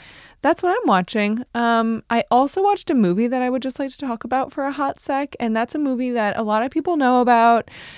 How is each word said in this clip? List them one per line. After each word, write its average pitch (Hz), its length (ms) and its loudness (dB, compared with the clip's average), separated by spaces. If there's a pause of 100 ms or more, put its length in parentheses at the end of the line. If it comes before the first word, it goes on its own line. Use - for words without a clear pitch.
(400)
that's 294 200 2
what 359 160 2
I'm 453 120 -2
watching. 208 640 0
Um, 226 560 0
I 233 220 0
also 277 300 2
watched 403 280 0
a 311 60 2
movie 208 320 2
that 254 140 -2
I 247 80 0
would 254 120 -2
just 262 180 -6
like 269 120 -4
to - 60 -18
talk 240 280 -8
about 254 260 -2
for 277 140 -4
a 285 80 -2
hot 269 260 -4
sec, 277 400 -4
and 220 160 -2
that's 233 200 -2
a 302 40 -4
movie 254 320 -2
that 214 260 -2
a 226 60 -4
lot 214 200 0
of 247 80 -4
people 320 260 -2
know 254 240 4
about. 233 480 4 (280)